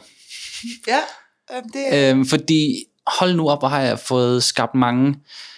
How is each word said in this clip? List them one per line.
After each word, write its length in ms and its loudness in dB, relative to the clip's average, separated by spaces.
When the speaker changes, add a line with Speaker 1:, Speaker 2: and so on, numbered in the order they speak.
Speaker 1:
Ja, 120 0
øhm, 120 -12
det 180 -8
er 240 4
Speaker 2:
Øhm, 140 4
fordi 580 0
hold 280 0
nu 140 2
op, 120 0
hvor 60 0
har 140 0
jeg 180 -2
fået 440 0
skabt 320 -2
mange 400 2